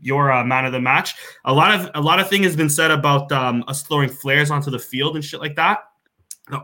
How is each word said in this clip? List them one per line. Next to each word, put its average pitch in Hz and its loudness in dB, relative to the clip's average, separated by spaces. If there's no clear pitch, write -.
your, 139 2
uh, 123 2
man 131 0
of 127 -4
the 127 -4
match, 135 0
a 131 2
lot 185 4
of, 180 -8
a 151 -2
lot 165 2
of 190 0
thing 196 2
has 170 2
been 151 2
said 160 2
about, 143 2
um, 123 0
us 139 -8
throwing 143 0
flares 147 0
onto 143 -2
the 120 -4
field 139 -4
and 151 -6
shit - -12
like 147 -8
that. 175 2
The 139 -8